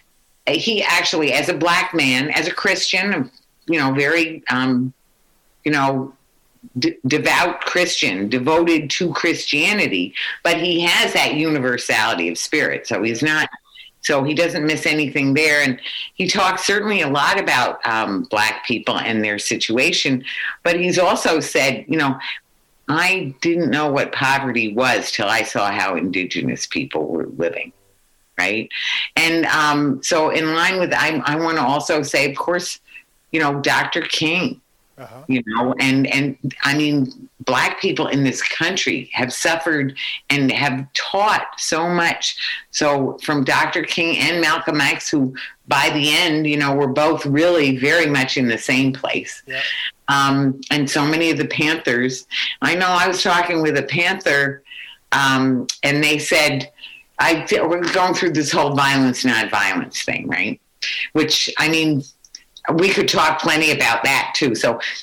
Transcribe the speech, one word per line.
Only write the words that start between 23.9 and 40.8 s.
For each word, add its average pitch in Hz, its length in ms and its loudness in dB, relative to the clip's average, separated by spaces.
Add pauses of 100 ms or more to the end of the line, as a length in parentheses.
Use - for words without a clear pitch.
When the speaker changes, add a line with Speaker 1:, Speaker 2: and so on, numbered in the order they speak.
Speaker 1:
what 135 220 0
poverty 131 640 0
was 117 360 0
till 107 160 -2
I 110 160 2
saw 101 280 -2
how 98 260 -2
indigenous 90 680 -4
people 104 400 -4
were 80 220 -4 (100)
living." - 340 -4 (640)
Right. 101 320 -2 (480)
And, 165 300 2
um, 147 560 2
so 156 260 2
in 160 260 0
line 185 240 2
with, 170 140 0
I, 147 320 0
I 147 120 0
wanna 160 300 0
also 143 360 0
say, 139 280 0
of 139 60 -8
course, - 440 -4 (520)
you 160 80 0
know, 143 220 0
Doctor 143 400 0
King, 156 580 -2 (380)
Speaker 2:
Uh-huh. 123 280 -20
Speaker 1:
you 131 200 0
know, 120 340 0
and, 135 280 2
and 139 280 0 (260)
I 139 140 0
mean, 147 520 0 (180)
black 139 340 0
people 160 260 -2
in 139 160 0
this 127 200 0
country - 680 -2
have 131 200 -2
suffered 160 640 -2 (340)
and 139 220 2
have 131 420 -2